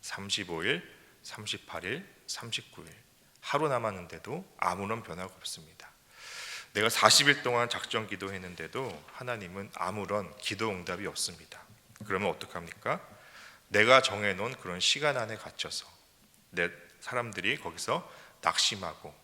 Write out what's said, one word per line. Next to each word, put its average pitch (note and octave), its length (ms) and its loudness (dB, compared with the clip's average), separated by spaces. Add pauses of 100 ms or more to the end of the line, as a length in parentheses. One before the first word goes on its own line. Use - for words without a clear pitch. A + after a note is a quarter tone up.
삼십오 F#2 600 -4
일, D#3 300 -2 (280)
삼십팔 G2 640 -8
일, C#3 220 -4 (200)
삼십구 - 560 -8
일, F2 120 -16 (460)
하루 D3 280 0
남았는데도 A2 920 -4
아무런 G2 440 -2
변화가 F2+ 340 -10
없습니다. - 540 -14 (840)
내가 A2 160 6
사십 B2+ 380 10
일 C#3+ 140 4
동안 A#2+ 280 4
작정 - 360 -2
기도했는데도 F#2 960 -6 (100)
하나님은 G2+ 600 -8
아무런 G2 600 -2
기도 G#2+ 340 -2
응답이 F#2 360 -4
없습니다. - 560 -6 (440)
그러면 G2 240 2
어떡합니까? - 760 -6 (600)
내가 A#2 340 10
정해놓은 G2+ 580 0
그런 F2+ 180 -6
시간 C#3 380 2
안에 A2 200 -4
갇혀서 - 500 -8 (640)
내 F2 200 0 (300)
사람들이 A2+ 580 -2
거기서 B2 520 -4 (320)
낙심하고 F2 800 0